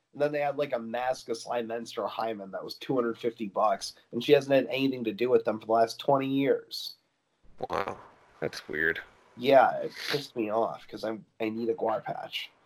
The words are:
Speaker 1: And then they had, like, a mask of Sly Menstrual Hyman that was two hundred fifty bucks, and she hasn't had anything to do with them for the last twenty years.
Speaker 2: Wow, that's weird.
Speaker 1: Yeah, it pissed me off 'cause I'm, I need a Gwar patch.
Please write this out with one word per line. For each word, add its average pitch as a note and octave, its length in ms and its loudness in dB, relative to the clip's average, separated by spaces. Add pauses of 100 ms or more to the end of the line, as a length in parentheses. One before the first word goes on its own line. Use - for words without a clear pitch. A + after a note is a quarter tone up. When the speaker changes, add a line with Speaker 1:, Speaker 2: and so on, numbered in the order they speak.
(140)
Speaker 1:
And C#3 80 -4
then D3 100 2
they D3 80 -2
had, C#3+ 180 -2
like, C#3+ 160 -2
a A#2+ 60 0
mask A#2+ 500 -4
of A#2 80 -2
Sly B2 240 -6
Menstrual A2+ 460 -6
Hyman G2+ 440 -6
that F#2 120 -8
was - 120 -12
two - 200 -4
hundred A#2 220 0
fifty A2+ 300 -4
bucks, G2 460 0 (200)
and A#2 100 -4
she D3 80 4
hasn't C#3 240 6
had B2 120 4
anything B2+ 380 -2
to A2 60 -2
do A2 180 0
with A#2 140 6
them A2 160 -2
for - 60 -20
the G#2+ 80 0
last A2+ 260 4
twenty C3+ 280 2
years. - 680 0 (760)
Speaker 2:
Wow, F2+ 280 -4 (420)
that's - 300 -6
weird. D#2+ 320 0 (360)
Speaker 1:
Yeah, A#2+ 420 6
it - 120 -6 (180)
pissed C#3 280 -4
me G#2+ 140 -2
off G#2+ 360 -2
'cause G#2+ 160 -12
I'm, A2 220 -6 (160)
I A2 80 -2
need A2+ 200 -4
a A#2 40 2
Gwar A2 280 -2
patch. - 500 -8 (140)